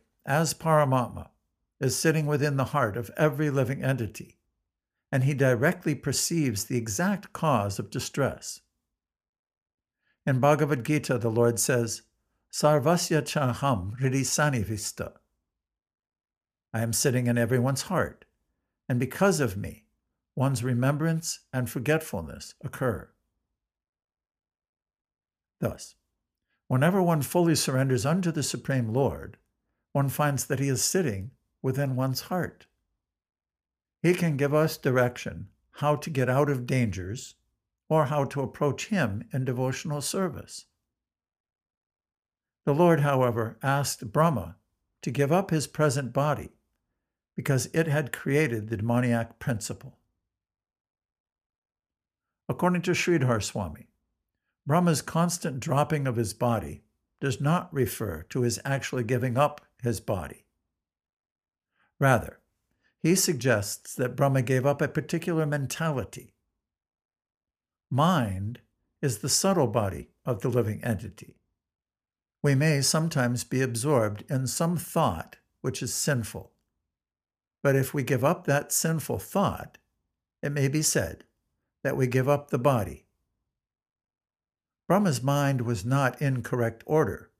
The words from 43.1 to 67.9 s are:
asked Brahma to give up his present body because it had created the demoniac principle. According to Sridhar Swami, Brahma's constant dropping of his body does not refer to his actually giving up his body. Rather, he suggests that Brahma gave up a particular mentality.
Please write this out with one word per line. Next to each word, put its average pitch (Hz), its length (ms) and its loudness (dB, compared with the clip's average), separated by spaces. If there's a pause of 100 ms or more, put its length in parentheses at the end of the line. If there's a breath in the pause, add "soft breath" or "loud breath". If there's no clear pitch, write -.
asked 139 520 -2
Brahma 139 420 2 (460)
to 139 100 -4
give 139 180 0
up 190 200 2
his 160 180 0
present 143 460 0
body 139 400 -2 (840)
because 131 380 0
it 165 140 2
had 143 260 0
created 120 560 0
the 113 80 -4
demoniac 117 600 0
principle. - 600 -8 (2500)
According 175 360 0
to 180 80 0
Sridhar 131 520 2
Swami, - 460 -8 (760)
Brahma's 165 360 2
constant 165 580 -2
dropping 143 480 0
of 120 80 -2
his 117 180 -2
body 104 520 -2 (340)
does 139 220 -4
not 156 320 0
refer 101 560 -2
to 131 140 -2
his 117 200 0
actually 135 400 -4
giving 120 340 0
up 147 300 0 (140)
his 113 180 -2
body. - 460 -6 (1500)
Rather, 131 400 2 (600)
he 165 160 2
suggests 120 800 0
that 123 200 -4
Brahma 135 280 2
gave 131 220 2
up 143 160 2
a 143 60 0
particular 160 580 -2
mentality. 143 920 -4 (1600)